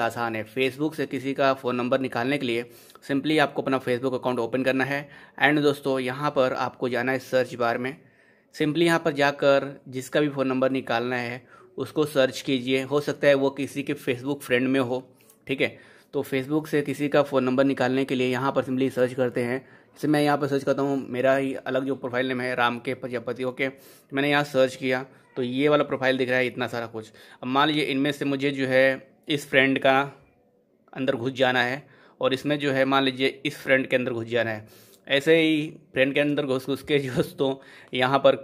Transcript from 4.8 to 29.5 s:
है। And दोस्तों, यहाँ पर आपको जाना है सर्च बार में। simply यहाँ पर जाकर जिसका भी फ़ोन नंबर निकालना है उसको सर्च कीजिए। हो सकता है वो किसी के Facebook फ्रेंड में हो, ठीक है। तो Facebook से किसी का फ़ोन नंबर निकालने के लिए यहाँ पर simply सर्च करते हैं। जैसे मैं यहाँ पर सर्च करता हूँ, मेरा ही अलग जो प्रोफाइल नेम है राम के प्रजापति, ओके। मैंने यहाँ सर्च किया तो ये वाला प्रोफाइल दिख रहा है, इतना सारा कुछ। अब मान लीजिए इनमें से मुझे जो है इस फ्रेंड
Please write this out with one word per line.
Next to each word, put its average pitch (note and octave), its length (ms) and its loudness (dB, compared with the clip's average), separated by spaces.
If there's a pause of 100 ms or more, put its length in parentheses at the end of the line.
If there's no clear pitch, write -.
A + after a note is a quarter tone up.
है। C#3+ 240 -4 (340)
And D3 220 4
दोस्तों, C#3 380 2
यहाँ C3+ 300 -2
पर C3 280 2
आपको B2+ 300 -4
जाना A#2+ 220 -2
है C3 100 0
सर्च B2+ 340 0
बार A#2 220 0
में। C3 180 -6 (600)
simply D#3 280 0
यहाँ E3 220 2
पर D#3+ 80 0
जाकर C#3 600 2 (140)
जिसका C3 320 -2
भी D3 80 2
फ़ोन C3+ 180 -2
नंबर C3 240 2
निकालना B2 460 -2
है A#2+ 260 -8 (340)
उसको C#3 280 -2
सर्च C3 360 2
कीजिए। C3 420 0
हो C3+ 180 0
सकता D3 260 0
है C#3+ 60 8
वो C#3 160 4
किसी C#3 340 -8
के D3 100 -4
Facebook C#3 480 -4
फ्रेंड B2+ 260 2
में C3 120 2
हो, B2 220 -2 (460)
ठीक C3+ 140 -2
है। B2+ 60 2 (460)
तो C#3+ 100 -2
Facebook C#3 440 -4
से D3+ 140 0
किसी C#3+ 280 -4
का C#3+ 140 4
फ़ोन C#3 200 0
नंबर B2+ 200 2
निकालने C3 420 0
के C3 100 -4
लिए B2+ 120 0
यहाँ B2+ 240 -2
पर C3 120 0
simply C3 280 -2
सर्च B2+ 220 0
करते B2+ 300 -2
हैं। A#2+ 160 -4
जैसे - 480 -10
मैं D3+ 140 4
यहाँ D3 160 2
पर C#3+ 100 -2
सर्च C#3 160 -2
करता C#3 180 0
हूँ, C#3 280 -2
मेरा B2+ 260 2
ही C3+ 200 -2
अलग C3 300 -4
जो C3+ 100 -2
प्रोफाइल B2+ 320 -4
नेम B2+ 140 -2
है B2+ 140 -4
राम A#2+ 240 2
के B2+ 140 -6
प्रजापति, B2 500 -6
ओके। B2+ 240 -2 (440)
मैंने C#3 180 0
यहाँ D3 140 2
सर्च C3 320 2
किया C3 300 -2 (320)
तो C3+ 60 -2
ये B2+ 260 0
वाला D3 140 4
प्रोफाइल C3 340 0
दिख B2+ 120 0
रहा B2+ 80 2
है, B2+ 100 2
इतना B2 200 -6
सारा A#2 200 -6
कुछ। A2 240 -12 (320)
अब B2+ 40 -6
मान C3+ 200 4
लीजिए D3+ 180 0
इनमें C#3 260 0
से C#3+ 140 -4
मुझे C#3 260 -2
जो C3+ 160 -4
है C3 400 2 (220)
इस C#3+ 200 -4
फ्रेंड C3+ 300 4